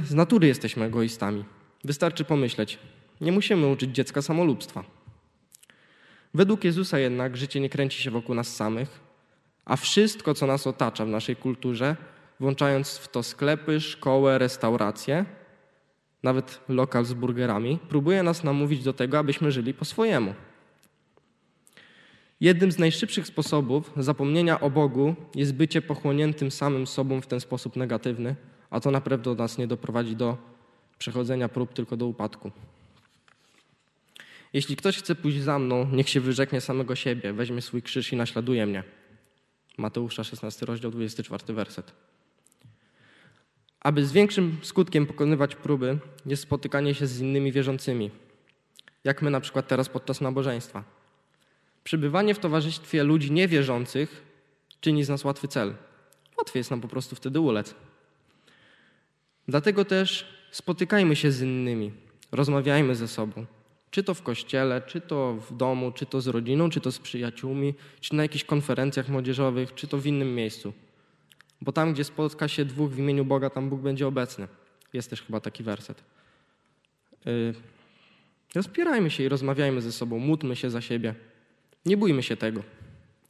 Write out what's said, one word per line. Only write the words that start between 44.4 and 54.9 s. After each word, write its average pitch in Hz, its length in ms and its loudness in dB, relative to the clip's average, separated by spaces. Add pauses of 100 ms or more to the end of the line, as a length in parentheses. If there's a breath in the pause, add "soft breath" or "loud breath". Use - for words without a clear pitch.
skutkiem 170 440 2
pokonywać 143 500 2
próby, 139 420 0 (280)
jest 143 180 -4
spotykanie 143 520 0
się 135 120 -2
z 123 120 -6
innymi 139 320 0
wierzącymi, 131 600 -2 (920)
jak 139 180 0
my 147 80 2
na 135 100 2
przykład - 280 -4
teraz 131 220 0
podczas - 320 -6
nabożeństwa. 131 600 -4 (1000)
Przebywanie 165 500 2
w 202 60 -6
towarzystwie 156 640 0
ludzi 147 280 4
niewierzących 143 920 0 (580)
czyni 151 220 4